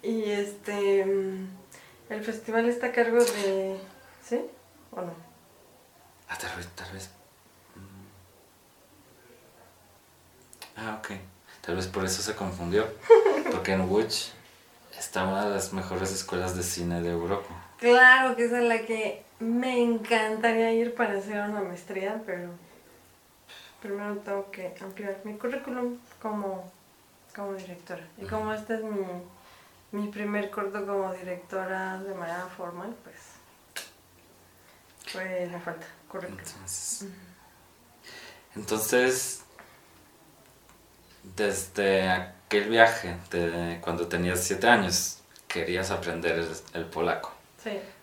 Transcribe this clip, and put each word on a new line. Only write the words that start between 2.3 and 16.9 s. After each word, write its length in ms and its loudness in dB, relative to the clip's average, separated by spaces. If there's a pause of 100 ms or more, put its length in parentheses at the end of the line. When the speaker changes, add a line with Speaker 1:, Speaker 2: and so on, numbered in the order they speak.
Speaker 1:
está 180 0
a 40 -2
cargo 320 6
de, 520 2 (480)
¿sí? 160 -2 (520)
¿O 100 -8
no? 120 -8 (1160)
Speaker 2:
Ah, 80 -10
tal 200 -8
vez, 180 -10
tal 160 -12
vez. 180 -12 (640)
Mm. 320 -20 (2750)
Ah, 220 -6
ok. 80 -10 (540)
Tal 140 -4
vez 120 -2
por 180 -2
eso 160 -2
se 140 -4
confundió. 520 0 (320)
Speaker 1:
<laughs> 320 2
Speaker 2:
Porque 220 0
en 160 4
Łódź 400 0 (680)
está 280 -4
una 200 0
de 60 0
las 220 -2
mejores 380 -4
escuelas 440 -2
de 80 -2
cine 380 -2